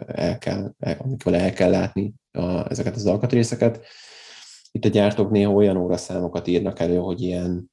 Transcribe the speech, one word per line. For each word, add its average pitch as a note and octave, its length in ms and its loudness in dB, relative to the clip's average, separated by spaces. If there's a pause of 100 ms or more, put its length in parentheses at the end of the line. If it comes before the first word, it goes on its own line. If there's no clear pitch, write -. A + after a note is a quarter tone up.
el - 300 -4
kell, - 420 -6
el, - 200 -4
amikor G2+ 340 -2
el F2+ 200 2
kell F#2 160 2
látni F#2+ 440 0 (180)
a, F2+ 400 -4
ezeket - 240 -4
az A2 100 -6
alkatrészeket. A#2 800 2 (840)
Itt - 140 -4
a G#2+ 40 4
gyártók G2+ 420 4
néha G#2 220 4
olyan G2+ 240 4
óraszámokat F2+ 680 -4
írnak G#2 320 0
elő, F2 180 2
hogy F2+ 240 -4
ilyen F2+ 520 -4